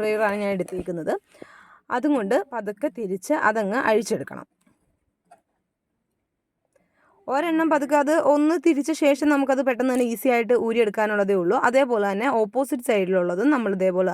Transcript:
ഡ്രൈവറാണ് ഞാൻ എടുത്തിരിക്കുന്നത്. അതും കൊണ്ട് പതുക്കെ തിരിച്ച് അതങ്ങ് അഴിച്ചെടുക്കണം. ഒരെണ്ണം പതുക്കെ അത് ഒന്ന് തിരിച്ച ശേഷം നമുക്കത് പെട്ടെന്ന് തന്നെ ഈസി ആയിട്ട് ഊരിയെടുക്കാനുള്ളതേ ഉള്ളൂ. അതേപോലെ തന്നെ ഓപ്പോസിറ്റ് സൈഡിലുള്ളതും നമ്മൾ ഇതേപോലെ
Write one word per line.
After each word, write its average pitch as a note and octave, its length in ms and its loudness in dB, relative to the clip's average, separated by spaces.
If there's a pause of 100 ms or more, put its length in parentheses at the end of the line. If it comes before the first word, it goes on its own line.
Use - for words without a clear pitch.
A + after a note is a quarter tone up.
ഡ്രൈവറാണ് G#3+ 420 0
ഞാൻ G3+ 140 -2
എടുത്തിരിക്കുന്നത്. F3+ 560 -6 (840)
അതും C#4+ 220 0
കൊണ്ട് G#3+ 180 0 (160)
പതുക്കെ A3 460 -6
തിരിച്ച് G3 360 -4 (160)
അതങ്ങ് G#3+ 300 -2 (100)
അഴിച്ചെടുക്കണം. - 560 -2 (3000)
ഒരെണ്ണം D#4+ 400 0
പതുക്കെ C#4+ 300 2
അത് D4 100 2 (220)
ഒന്ന് D4+ 200 2 (120)
തിരിച്ച C#4+ 220 2 (140)
ശേഷം C#4+ 300 2
നമുക്കത് C4+ 340 0
പെട്ടെന്ന് B3+ 260 0
തന്നെ B3 200 0
ഈസി C4 220 0
ആയിട്ട് A#3 200 2 (120)
ഊരിയെടുക്കാനുള്ളതേ G#3+ 760 0
ഉള്ളൂ. F#3 160 2 (100)
അതേപോലെ B3 460 2
തന്നെ A3+ 160 -2 (120)
ഓപ്പോസിറ്റ് B3+ 500 -4
സൈഡിലുള്ളതും F#3 640 2
നമ്മൾ G#3+ 240 -2
ഇതേപോലെ F#3 340 2